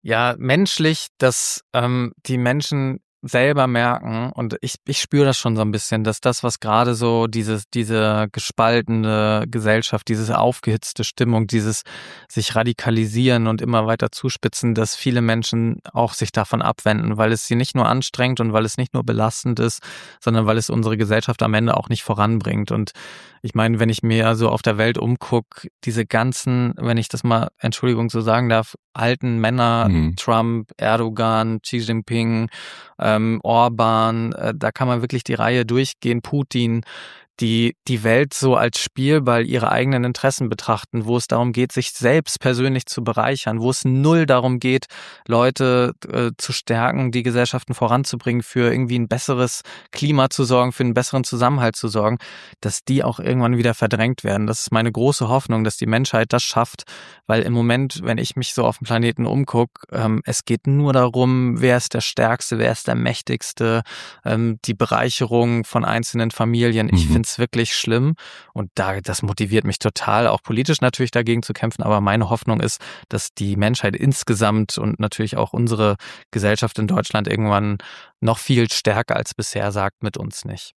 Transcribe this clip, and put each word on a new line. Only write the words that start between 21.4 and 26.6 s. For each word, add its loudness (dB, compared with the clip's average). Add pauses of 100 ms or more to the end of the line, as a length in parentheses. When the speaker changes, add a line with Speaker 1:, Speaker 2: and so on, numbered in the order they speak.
Speaker 1:
am 2
Ende 2
auch -4
nicht -4
voranbringt. 0
Und -2 (500)
ich -8
meine, 2
wenn 4
ich -2
mir 4
so 4
auf 0
der 0
Welt 2
umguck, -2 (180)
diese -2
ganzen, 0